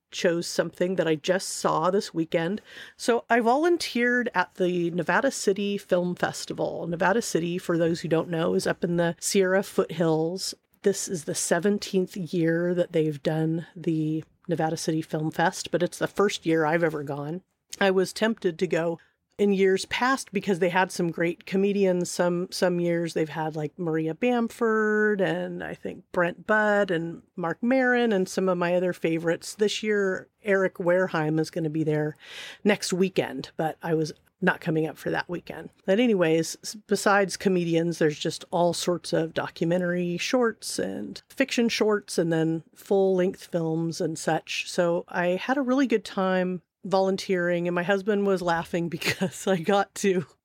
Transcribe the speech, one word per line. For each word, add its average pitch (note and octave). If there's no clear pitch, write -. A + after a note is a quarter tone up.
chose F3
something F3+
that E3
I D#3+
just F#3
saw D#3+
this G#3
weekend. E3
So A#3
I A#3+
volunteered B3
at F3+
the F3
Nevada F3+
City G3+
Film F3+
Festival. D#3+
Nevada F3+
City, F3
for F3
those E3
who E3+
don't E3
know, E3+
is F#3+
up -
in F3
the E3+
Sierra F#3+
foothills. E3
This G3
is E3+
the F3+
seventeenth F#3+
year E3+
that F3
they've D#3
done D#3+
the D#3
Nevada D#3+
City D#3+
Film D#3
Fest, -
but E3
it's -
the D3+
first -
year D#3+
I've E3+
ever D3+
gone. D3
I G3
was F#3
tempted G#3+
to F#3
go E3
in G3+
years F#3+
past -
because F#3+
they F3+
had F#3
some F3
great E3+
comedians. F#3+
Some, F3
some F3+
years E3+
they've -
had, D#3
like, D3+
Maria D#3+
Bamford A3
and F3
I D#3
think F#3
Brent F3
Budd G#3
and E3
Marc E3+
Maron B3
and F#3
some F#3+
of F3+
my F3
other F3+
favorites. E3
This G#3
year, G3+
Eric F#3+
Wareheim E3+
is D#3
gonna D#3+
be D#3
there D3+
next G3+
weekend, D3
but D#3+
I E3+
was D#3+
not F3+
coming D#3+
up D3
for -
that D#3+
weekend. E3
But G3
anyways, E3+
s-, -
besides G3
comedians, E3+
there's D3+
just -
all E3+
sorts -
of D#3+
documentary F3
shorts -
and G3
fiction -
shorts G#3
and E3+
then D#3+
full-length F#3+
films E3
and D#3+
such. -
So F3
I F3+
had C4+
a C#4+
really B3+
good A3
time F#3
volunteering, F3+
and F3
my F3
husband G3+
was F#3
laughing E3+
<laughs> -
because -
I F#3+
got G3
to F3+